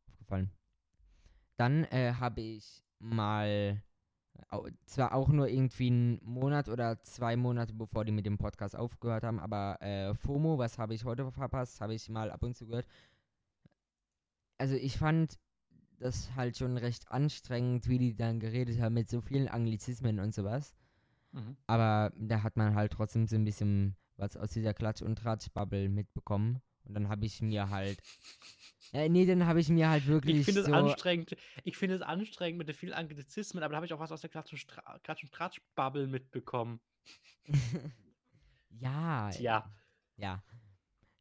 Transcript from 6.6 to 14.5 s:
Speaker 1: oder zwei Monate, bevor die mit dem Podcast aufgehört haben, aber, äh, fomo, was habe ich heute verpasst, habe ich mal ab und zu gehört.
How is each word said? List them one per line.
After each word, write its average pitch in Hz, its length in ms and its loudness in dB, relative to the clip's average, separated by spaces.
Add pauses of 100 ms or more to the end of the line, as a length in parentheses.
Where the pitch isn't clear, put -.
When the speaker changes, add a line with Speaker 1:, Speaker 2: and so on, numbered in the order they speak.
Speaker 1:
oder 117 340 -2
zwei 117 320 -2
Monate, 120 380 0
bevor 110 320 -4
die 110 60 0
mit 107 140 0
dem 104 120 0
Podcast - 380 -4
aufgehört 117 480 -4
haben, 113 160 -2
aber, 98 420 -4
äh, 98 340 -4
fomo, 147 420 0
was 120 200 -2
habe 113 160 -4
ich 110 120 -6
heute 127 260 -4
verpasst, 127 500 -6
habe 110 140 -4
ich - 140 -10
mal 110 220 -6
ab - 120 -8
und 120 120 -4
zu 110 120 -16
gehört. 117 200 -6 (1700)